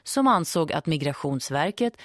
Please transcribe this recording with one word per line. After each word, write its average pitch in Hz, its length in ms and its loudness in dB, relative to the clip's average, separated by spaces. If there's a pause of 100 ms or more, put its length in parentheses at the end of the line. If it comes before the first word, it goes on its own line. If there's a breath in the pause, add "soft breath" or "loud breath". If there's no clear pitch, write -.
som 269 240 0
ansåg 180 460 2
att - 140 -2
Migrationsverket, 147 1200 -2